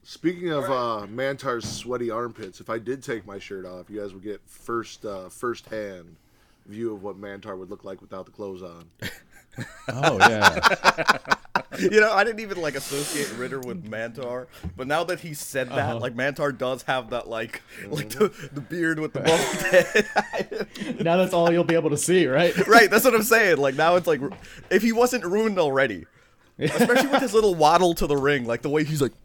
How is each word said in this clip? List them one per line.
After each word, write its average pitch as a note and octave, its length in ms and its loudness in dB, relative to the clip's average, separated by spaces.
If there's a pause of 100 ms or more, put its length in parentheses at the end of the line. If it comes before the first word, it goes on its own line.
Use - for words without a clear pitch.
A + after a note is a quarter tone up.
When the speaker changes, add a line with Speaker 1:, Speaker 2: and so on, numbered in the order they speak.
Speaker 1:
Speaking F3 480 -6
of, C#3+ 140 -2
uh, A#2+ 420 -2
Mantar's B2 600 -6
sweaty A#2+ 400 -6
armpits, A2 500 -8
if G#2 100 -18
I A2+ 100 -4
did B2 240 -8
take A2 240 -8
my G2+ 100 -14
shirt F#2+ 280 -12
off, F2+ 240 -16
you G#2 120 -10
guys G2+ 120 -10
would F#2+ 100 -18
get G2+ 240 -10
first, - 580 -10
uh, F#2+ 240 -10
first-hand G2 880 -10 (500)
view A2 280 -8
of F#2+ 100 -12
what G2 160 -10
Mantar G2 380 -12
would F#2 120 -14
look G2 140 -16
like F#2+ 180 -14
without F#2+ 240 -14
the - 60 -20
clothes F#2+ 320 -12
on. E2+ 220 -18 (160)
<laughs> F#2 80 -10 (800)
Speaker 2:
Oh, C3+ 300 0
yeah. G3 960 2
Speaker 3:
<laughs> - 160 -2 (440)
You G3 240 4
know, G#3+ 120 4
I G3 100 4
didn't A3 180 -2
even, G3 200 -8
like, D3 140 -4
associate C#3+ 640 -6
Ritter B2+ 220 -6
with A#2 300 -10
Mantar, A#2+ 580 -8 (300)
but C3 100 -8
now D#3 180 0
that F3 160 -4
he E3 120 -12
said C3 360 -6
that, C3+ 80 -4
Speaker 2:
Uh-huh. B2+ 220 -2
Speaker 3:
like, B2 160 -6
Mantar C#3+ 420 -2
does C3 260 -4
have B2+ 280 -4
that, A#2+ 180 -6
like, A2+ 320 -8 (140)
<laughs> G2 140 -14
like, D3 200 -6
the, C#3 200 0 (240)
the C#3+ 80 -10
beard D#3+ 380 -2
with D#3 140 -6
the D3+ 80 -4
bald E3 180 4
head. G3+ 1600 0
<laughs> - 40 -2
Speaker 2:
Now E3+ 140 2
that's F#3 160 2
all E3+ 180 4
you'll E3+ 140 4
be E3 100 2
able D#3 140 2
to C#3+ 80 0
see, E3+ 300 4
right? D3+ 300 2
<laughs> F#3 100 2
Speaker 3:
Right, A3 220 10
that's G#3 160 4
what A#3+ 100 6
I'm G#3+ 80 4
saying. G#3+ 340 4
Like, C3+ 180 0
now E3 200 4
it's F3 120 2
like, D3 140 2 (480)
if G3+ 120 4
he A3+ 120 2
wasn't A#3 320 2
ruined G#3 340 2
already, C3+ 460 2 (260)
Speaker 2:
<laughs> - 280 -20
Speaker 3:
especially A#3+ 500 2
with C#4 120 2
his A3+ 120 -2
little G#3+ 220 4
waddle E3+ 400 6
to F3+ 120 -2
the C#3+ 100 2
ring, C3+ 280 2
like, A#2 160 -2
the D3+ 80 -2
way D3+ 160 2
he's D3 160 -2
like B2+ 120 0 (120)